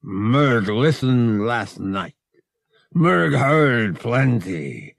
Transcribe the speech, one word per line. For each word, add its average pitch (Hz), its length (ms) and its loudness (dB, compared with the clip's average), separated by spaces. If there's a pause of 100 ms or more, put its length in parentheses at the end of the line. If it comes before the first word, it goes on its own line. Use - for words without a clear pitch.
Merg 117 640 0
listened 120 760 0
last 113 340 -6
night. 95 360 -6 (800)
Merg 170 420 2
heard 131 640 2
plenty 95 1000 -2